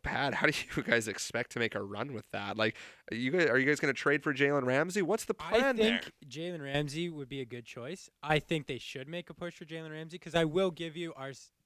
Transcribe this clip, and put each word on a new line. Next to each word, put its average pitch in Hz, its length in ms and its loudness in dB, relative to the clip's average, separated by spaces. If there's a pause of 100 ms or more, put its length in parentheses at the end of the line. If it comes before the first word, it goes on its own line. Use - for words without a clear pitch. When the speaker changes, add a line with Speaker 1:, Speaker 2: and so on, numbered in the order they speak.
Speaker 1:
bad. 135 320 0
<laughs> - 0 -
How - 120 0
do 151 60 6 (240)
you 139 60 -2
guys 117 260 2
expect - 440 -4
to - 60 -6
make 113 160 0
a 98 80 -2
run 104 300 -6
with 107 200 -10
that? 101 260 -4
Like, 110 180 4 (340)
you 123 200 -2
guys, - 180 4
are 120 100 6
you 135 60 4
guys 143 160 4
gonna 139 140 2
trade 147 280 2
for 151 120 0
Jalen 139 320 4
Ramsey? 165 340 2
What's 190 240 0
the - 80 -4
plan 202 320 2
Speaker 2:
I 277 80 4
think 226 300 2
Speaker 1:
there? - 80 -12 (180)
Speaker 2:
Jalen 151 340 -8
Ramsey 147 460 0
would 147 220 -8
be 139 100 -6
a 127 60 -4
good 120 180 -12
choice. 131 460 -12 (120)
I 151 180 2
think 156 260 -2
they 135 100 -6
should 135 320 -10
make 170 220 -10
a 160 40 -12
push 175 200 -8
for - 100 -16
Jalen 160 280 -10
Ramsey, 160 260 -10
'cause - 160 -14
I 170 100 6
will 180 260 4
give 165 280 -8
you 170 160 -8
our 135 160 -10
s-, - 200 -16 (160)